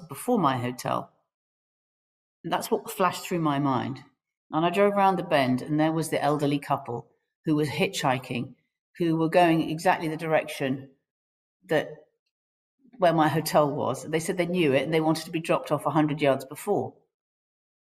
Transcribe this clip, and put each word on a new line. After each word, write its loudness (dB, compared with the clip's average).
before -2
my 2
hotel." -4
And -6
that's -2
what -2
flashed 0
through -2
my 0
mind. -2
And 0
I 2
drove 2
around 2
the -4
bend, 2
and -2
there 2
was -2
the -2
elderly 2
couple -4
who 2
was 0
hitchhiking, -2
who 0
were 2
going 4
exactly 0
the -6
direction -2
that, 0
where 4
my 4
hotel 2
was. -4
They -2
said -4
they 0
knew 2
it, 4
and -4
they 4
wanted 0
to -16
be -4
dropped -2
off -2
a 0
hundred 2
yards 2
before. -4